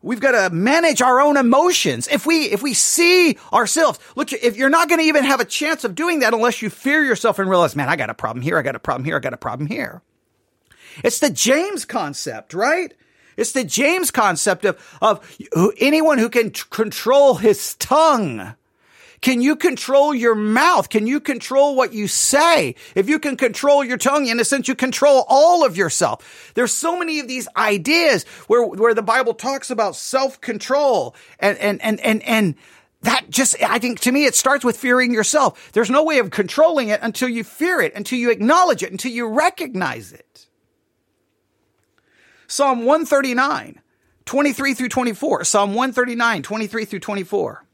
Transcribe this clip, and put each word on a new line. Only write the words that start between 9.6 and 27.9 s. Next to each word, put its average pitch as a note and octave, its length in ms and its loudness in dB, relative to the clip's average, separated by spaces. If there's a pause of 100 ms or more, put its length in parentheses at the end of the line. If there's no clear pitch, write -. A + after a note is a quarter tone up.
here." G#3 340 -10 (1000)
It's - 160 0
the - 100 4
James D4+ 540 0
concept, C#3+ 680 -8
right? D4 400 -2 (440)
It's A3+ 160 -4
the C4 120 -2
James C#4+ 460 0
concept G#3 540 0
of, - 360 -4
of - 380 -2 (140)
who, F#3 260 2
anyone D4+ 400 2
who A#3 100 0
can A3+ 220 0
t-, - 200 -12
control A#3+ 640 2
his - 400 0
tongue. G#3 800 0 (680)
Can B3 220 2
you D4 120 2
control C#4+ 600 2
your A#3 200 2
mouth? A3 540 2
Can G#3+ 180 0
you C#4+ 140 -2
control C4+ 560 0
what B3+ 160 0
you G#3+ 160 -4
say? C#4+ 680 2 (200)
If G3 120 2
you D4+ 120 0
can D4 180 -6
control C#4 480 2
your B3 140 -4
tongue, C#4 300 0
in A#3 120 -2
a A3+ 40 2
sense, C#4 220 -2
you C4 80 -2
control C4+ 540 2
all D#4+ 340 6
of G3 140 0
yourself. - 800 -4
There's A#3 180 0
so E4+ 260 -2
many D#4+ 220 -4
of A#3+ 80 -12
these B3+ 260 -8
ideas A3 680 0 (220)